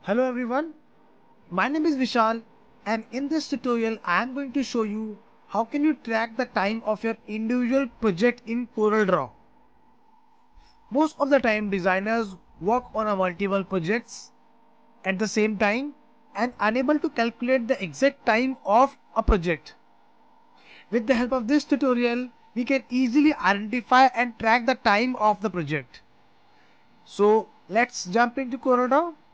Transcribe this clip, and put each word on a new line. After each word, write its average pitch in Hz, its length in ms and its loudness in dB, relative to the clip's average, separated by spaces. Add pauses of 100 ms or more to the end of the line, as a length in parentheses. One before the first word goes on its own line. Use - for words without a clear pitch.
Hello 233 200 0
everyone, 254 480 -4 (760)
my 185 200 -2
name 311 180 0
is 311 80 2
Vishal 233 480 0 (440)
and 226 260 -4
in 269 160 -4
this 311 200 -2
tutorial 233 560 -2
I 175 160 2
am 247 140 -6
going 277 200 -8
to 277 100 0
show 233 180 -2
you 214 340 -6 (300)
how 214 180 -4
can 285 200 -4
you 311 100 0
track 226 420 -4
the 247 100 -2
time 214 380 -2
of 214 200 -4
your 226 120 -2 (120)
individual 240 580 0 (140)
project 226 460 0
in 233 200 -4 (100)
CorelDRAW. 202 540 2 (1600)
Most 302 300 0
of 277 100 0
the 277 80 4
time 214 320 0
designers 196 640 -2 (260)
work 226 220 0 (140)
on 214 100 -2
a 208 80 0
multiple 190 480 -2
projects 190 720 -4 (720)
at 190 160 -2
the 214 80 -2
same 214 280 0
time 226 380 -2 (400)
and 240 240 -2
unable 254 400 2
to 320 100 -2
calculate 233 600 -2
the 262 120 0
exact 202 460 -2
time 254 300 2 (100)
of 240 300 4 (180)
a 220 80 0
project. 170 540 0 (1120)
With 220 160 0
the 262 80 4
help 233 160 0
of 247 160 -2
this 285 160 4
tutorial, 247 680 0 (280)
we 240 80 -2
can 269 260 0
easily 262 440 4
identify 220 720 2 (100)
and 240 240 -2
track 226 260 2
the 254 80 2
time 233 400 2
of 214 280 2
the 214 80 -2
project. 151 520 -6 (1000)
So 208 440 2 (200)
let's 226 380 -2
jump 233 300 0
into 262 220 -6
CorelDRAW. 262 560 0 (180)